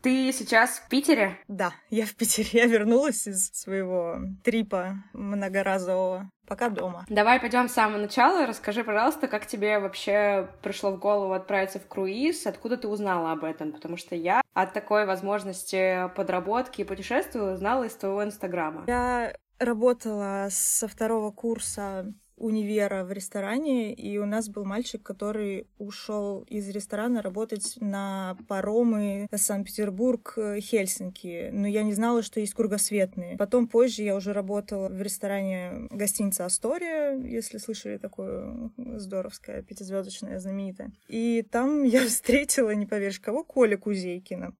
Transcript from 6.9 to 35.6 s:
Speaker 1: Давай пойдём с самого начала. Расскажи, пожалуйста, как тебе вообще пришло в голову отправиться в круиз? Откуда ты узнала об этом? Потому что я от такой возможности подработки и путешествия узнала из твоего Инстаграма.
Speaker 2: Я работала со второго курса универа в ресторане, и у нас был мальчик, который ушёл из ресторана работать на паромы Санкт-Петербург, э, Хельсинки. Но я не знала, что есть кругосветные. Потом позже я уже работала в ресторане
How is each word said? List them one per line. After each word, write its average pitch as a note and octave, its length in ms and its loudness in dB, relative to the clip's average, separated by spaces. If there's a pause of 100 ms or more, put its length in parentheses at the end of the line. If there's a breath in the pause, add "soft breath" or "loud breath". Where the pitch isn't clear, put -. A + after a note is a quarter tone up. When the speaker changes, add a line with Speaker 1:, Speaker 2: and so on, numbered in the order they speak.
Speaker 1:
Давай A3 320 6
пойдём B3 260 2
с B3 60 -4
самого G#3+ 240 4
начала. C4 480 4
Расскажи, A3 400 -4
пожалуйста, A#3 420 2
как G#3+ 180 -2
тебе G#3 340 2
вообще G3+ 680 2 (160)
пришло G3 280 -2
в F#3 80 -6
голову G3+ 340 2
отправиться F#3+ 460 0
в - 80 -18
круиз? A3+ 600 0
Откуда A#3 300 -2
ты A#3+ 100 -6
узнала F#3 460 0
об D3+ 100 -4
этом? D#3 300 -4
Потому E3+ 240 -8
что - 180 -8
я F3+ 260 2 (120)
от F#3 180 2
такой G#3 340 2
возможности F#3 1120 0
подработки G3 680 -2
и G3 40 -2
путешествия A#3 560 -2
узнала G3 420 0
из A3 120 -6
твоего G3 280 -2
Инстаграма. F3 640 -4
Speaker 2:
Я B3 480 0 (240)
работала G#3+ 920 0
со - 380 0
второго A3 440 -2
курса G3+ 840 -6 (260)
универа G#3 640 0
в F3+ 80 -8
ресторане, G#3+ 840 -2
и G3+ 240 -4
у G3+ 80 -2
нас A3 200 -2
был G3+ 160 -8
мальчик, G#3 380 -4
который G3+ 680 -4 (120)
ушёл G3+ 640 -6
из G3+ 260 -6
ресторана G#3 540 -2
работать G#3 580 -6
на G3 560 -4 (100)
паромы G#3 840 2
Санкт-Петербург, G#3 1040 -2
э, G#3 220 -4
Хельсинки. F#3 920 -4
Но G3+ 160 0
я G#3 140 2
не G#3+ 120 2
знала, A#3 280 4
что - 180 -4
есть G#3 140 -2
кругосветные. G3 840 0
Потом A3+ 300 4
позже A3+ 360 4
я G3+ 120 2
уже G3+ 180 -2
работала G3+ 540 -2
в F#3+ 140 -6
ресторане G3 880 -4